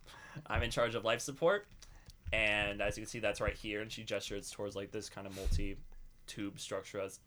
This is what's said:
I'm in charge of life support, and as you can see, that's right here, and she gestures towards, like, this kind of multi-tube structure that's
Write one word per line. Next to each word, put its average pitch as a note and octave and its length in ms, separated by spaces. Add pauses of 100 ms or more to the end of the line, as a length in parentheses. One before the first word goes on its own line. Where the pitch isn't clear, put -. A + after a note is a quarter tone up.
(460)
I'm A2+ 160
in A#2 80
charge A#2 240
of A2+ 100
life A2+ 180
support, E3+ 460 (640)
and G#2 500
as G#2 160
you G#2+ 60
can G#2+ 60
see, A#2+ 100
that's G#2 220
right G2+ 140
here, G#2 260
and A2+ 100
she A2 120
gestures G2+ 480
towards, G#2 240
like, G2 160
this G#2+ 180
kind G2 160
of G2 100
multi-tube G2 1200
structure G2 400
that's F#2+ 280